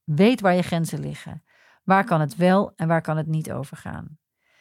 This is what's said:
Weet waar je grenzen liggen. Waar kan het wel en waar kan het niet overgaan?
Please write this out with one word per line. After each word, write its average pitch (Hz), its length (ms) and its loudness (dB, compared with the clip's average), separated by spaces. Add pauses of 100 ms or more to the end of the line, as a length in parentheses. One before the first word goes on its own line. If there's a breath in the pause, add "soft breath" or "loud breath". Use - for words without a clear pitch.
Weet 196 360 4
waar 185 140 4
je 180 80 2
grenzen 165 380 -4
liggen. 151 420 -12 (420 soft breath)
Waar 190 200 4
kan 165 160 0
het 151 160 -2
wel 185 400 2
en 160 120 -4
waar 165 140 2
kan 156 140 -4
het 156 100 -4
niet 156 260 -4
overgaan? - 680 -12 (420)